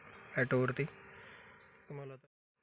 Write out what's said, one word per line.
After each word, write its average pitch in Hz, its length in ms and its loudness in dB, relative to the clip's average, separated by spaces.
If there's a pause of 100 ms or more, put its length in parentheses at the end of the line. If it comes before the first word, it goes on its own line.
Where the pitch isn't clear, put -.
(380)
ॲटोवरती 127 460 6
तुम्हाला. - 1300 -12 (500)